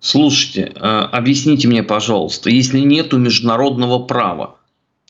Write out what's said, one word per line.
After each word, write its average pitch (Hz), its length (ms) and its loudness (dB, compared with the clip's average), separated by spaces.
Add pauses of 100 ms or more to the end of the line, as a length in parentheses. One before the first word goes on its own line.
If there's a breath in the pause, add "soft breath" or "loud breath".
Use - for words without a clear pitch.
Слушайте, 139 720 0
э, - 40 -20
объясните 127 880 0
мне, 117 160 2
пожалуйста, 107 680 -2
если 127 300 2
нету 143 400 2
международного 123 800 0
права, 117 560 -4 (540)